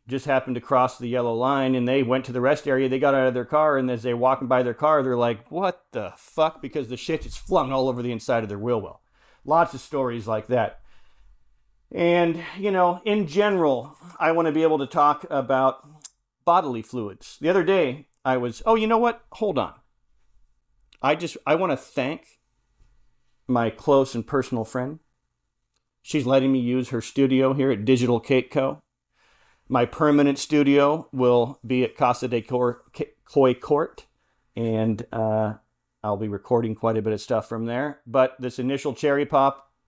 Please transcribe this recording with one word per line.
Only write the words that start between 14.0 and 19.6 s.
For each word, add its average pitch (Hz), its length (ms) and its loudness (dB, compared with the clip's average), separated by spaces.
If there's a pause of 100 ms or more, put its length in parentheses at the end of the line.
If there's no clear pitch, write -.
I 160 140 0
wanna 165 220 0
be 160 100 2
able 156 140 2
to 139 100 -4
talk 147 420 2
about 131 560 0 (600)
bodily 160 360 2
fluids. 107 580 -10
The 156 100 0
other 190 140 4
day, 156 440 0 (180)
I 131 120 0
was, 120 280 -6
oh, 220 80 4
you 220 140 2
know 226 100 2
what? 233 260 -2 (100)
Hold 185 260 -2
on. 95 140 -4 (1300)